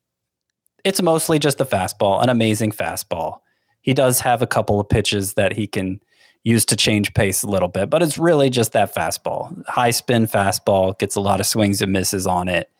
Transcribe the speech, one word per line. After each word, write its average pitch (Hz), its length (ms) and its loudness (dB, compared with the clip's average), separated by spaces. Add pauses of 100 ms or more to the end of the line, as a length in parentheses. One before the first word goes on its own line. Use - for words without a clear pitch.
(840)
it's 196 180 0
mostly 165 380 2
just 147 180 0
the 135 80 0
fastball, 98 560 0
an 120 80 2
amazing 110 440 2
fastball. - 640 -8 (420)
He 135 140 0
does 127 260 2
have 120 220 2
a 110 40 0
couple 104 320 0
of 101 80 -2
pitches 101 460 0
that 98 200 0
he 107 120 -2
can 98 340 -6 (440)
use 113 220 2
to - 100 0
change 107 400 0
pace 98 260 0
a 110 60 -6
little 92 220 0
bit, 95 200 -2
but 160 140 2
it's 156 160 -2
really 151 320 4
just 123 220 0
that 104 200 0
fastball. - 720 -6
High 123 240 0
spin 117 360 0
fastball, 98 720 0
gets - 160 -4
a 104 60 -2
lot 98 180 0
of 95 80 -2
swings 101 340 0
and 98 100 0
misses 95 360 -2
on 90 220 -2
it. 87 200 -2 (100)